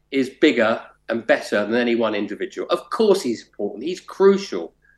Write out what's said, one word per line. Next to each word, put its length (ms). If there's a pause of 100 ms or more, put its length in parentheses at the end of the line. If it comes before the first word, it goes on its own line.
(120)
is 180
bigger 520 (280)
and 160
better 400
than 100
any 200
one 180
individual. 560
Of 220
course 320
he's 240
important. 380
He's 160
crucial. 720 (240)